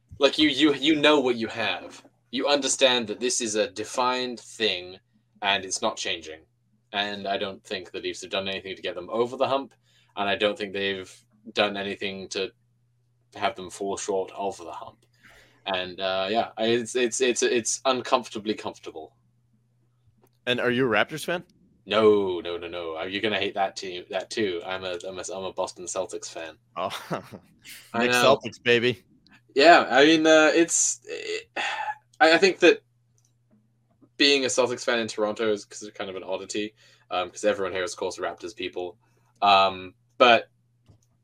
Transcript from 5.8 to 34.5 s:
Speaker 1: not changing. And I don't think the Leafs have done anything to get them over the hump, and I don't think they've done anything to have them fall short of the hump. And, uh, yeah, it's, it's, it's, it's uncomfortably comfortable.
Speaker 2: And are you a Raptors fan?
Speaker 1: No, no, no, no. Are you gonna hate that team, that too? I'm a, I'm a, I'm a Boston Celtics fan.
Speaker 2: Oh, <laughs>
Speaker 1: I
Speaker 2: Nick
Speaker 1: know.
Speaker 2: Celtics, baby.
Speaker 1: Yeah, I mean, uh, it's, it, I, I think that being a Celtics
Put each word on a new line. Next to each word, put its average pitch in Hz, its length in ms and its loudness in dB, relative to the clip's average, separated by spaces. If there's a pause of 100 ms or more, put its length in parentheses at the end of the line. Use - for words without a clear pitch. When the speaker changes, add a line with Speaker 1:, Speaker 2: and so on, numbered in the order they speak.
Speaker 1:
not 113 160 -2
changing. 80 440 -8 (520)
And 101 340 -6
I 98 100 -2
don't 98 260 -8
think 92 260 -10
the 95 100 -12
Leafs 87 220 -8
have 90 80 -14
done 98 180 -4
anything 95 280 -8
to - 80 -18
get 92 100 -6
them 87 160 -12
over 120 280 -4
the 127 100 0
hump, 135 260 -4 (420)
and 101 140 -2
I 98 60 0
don't 104 200 2
think 98 180 -8
they've 98 380 -6 (420)
done 104 240 0
anything 98 520 -8
to 95 220 -6 (840)
have 101 220 -4
them 92 160 -14
fall 98 260 -6
short 95 380 -4
of 98 220 -6
the 82 140 -16
hump. - 320 -18 (640)
And, 92 340 -6
uh, 95 300 -2
yeah, 110 200 0 (100)
it's, 113 360 0
it's, 123 260 0
it's, 123 200 2
it's 120 440 0
uncomfortably 120 680 -2
comfortable. - 640 -12 (1300)
Speaker 2:
And 123 120 2
are 123 120 2
you 127 160 2
a - 20 0
Raptors 113 360 2
fan? 175 180 -4 (420)
Speaker 1:
No, 101 540 4
no, 87 180 -6
no, 85 100 -10
no. 82 280 -8
Are 85 120 -6
you 98 140 -6
gonna 104 160 0
hate 95 160 -2
that 98 220 -2
team, 90 340 -12
that 95 220 -8
too? 95 340 -2
I'm 92 180 -8
a, 90 140 -6 (100)
I'm 92 120 -10
a, 87 120 -10
I'm 95 120 -8
a 90 100 -8
Boston - 320 -6
Celtics 87 420 -8
fan. 80 280 -14 (200)
Speaker 2:
Oh, 90 140 -4 (220)
<laughs> 120 100 -6 (720)
Speaker 1:
I 117 60 -4
Speaker 2:
Nick 123 120 0
Speaker 1:
know. 131 320 6
Speaker 2:
Celtics, 110 200 -14
baby. 120 400 2 (500)
Speaker 1:
Yeah, 147 380 10
I 135 140 8
mean, 160 200 6
uh, 156 300 8
it's, - 500 2
it, - 440 -10 (680)
I, 160 140 6
I 165 60 6
think 185 200 2
that 160 220 6 (1400)
being 143 280 4
a - 20 -2
Celtics 120 360 0